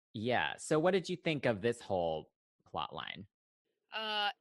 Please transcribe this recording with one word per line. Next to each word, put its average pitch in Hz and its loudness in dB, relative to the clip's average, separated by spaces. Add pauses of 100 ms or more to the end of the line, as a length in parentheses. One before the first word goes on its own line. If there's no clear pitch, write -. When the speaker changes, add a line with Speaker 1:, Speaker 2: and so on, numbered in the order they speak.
(120)
Speaker 1:
yeah. 104 0
So - 0
what 180 4
did 185 2
you 180 -2
think 151 0
of 110 2
this 117 2
whole 82 -2 (360)
plot - -6
line? 80 -10 (680)
Speaker 2:
Uh, 214 0 (100)